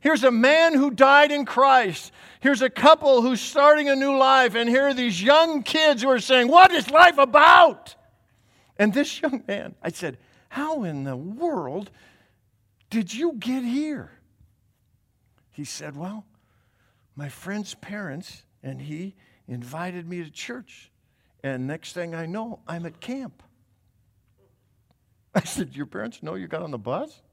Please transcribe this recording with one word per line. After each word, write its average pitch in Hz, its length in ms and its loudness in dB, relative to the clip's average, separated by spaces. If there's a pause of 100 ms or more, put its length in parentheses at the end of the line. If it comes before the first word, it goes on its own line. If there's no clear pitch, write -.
Here's 277 240 0
a 254 60 6
man 302 420 2
who 285 180 0
died 277 400 6
in 285 140 -4
Christ. 254 680 0 (300)
Here's 262 200 0
a 262 80 0
couple 285 520 4
who's 247 180 -2
starting 294 480 4
a 277 80 2
new 269 220 0
life. 262 360 4
And 233 160 -2
here 262 180 2
are 277 60 0
these 233 300 -4
young 302 400 4
kids 302 400 0
who 269 60 -2
are 254 100 2
saying, 247 300 0
"What 359 240 8
is 277 160 -2
life 330 280 6
about?" 294 800 4 (800)
And 208 160 0
this 285 280 -4
young 262 260 -6
man, 196 340 -10
I 170 100 -10
said, 160 260 -12 (320)
"How 294 340 -8
in 147 220 -8
the 135 100 -8
world 196 760 -8 (1000)
did 214 240 -6
you 311 200 -6
get 254 300 -8
here?" 254 480 -6 (1400)
He 151 120 -16
said, 151 320 -16
"Well, 190 300 -14 (880)
my 143 140 -12
friend's 196 460 -12
parents 190 680 -16 (180)
and 131 200 -14
he 156 340 -14 (320)
invited 160 600 -14
me 180 160 -12
to 156 60 -18
church. - 640 -18 (520)
And 131 220 -8
next 151 280 -12
thing 170 200 -12
I 165 120 -10
know, 220 420 -12
I'm 170 180 -12
at 165 140 -16
camp." 254 420 -14 (1900)
I 131 60 0
said, - 340 -10
"Your 143 100 -10
parents - 380 -14
know 156 120 -12
you 185 120 -14
got 165 160 -10
on 156 80 -12
the 127 80 -10
bus?" 151 420 -10 (120)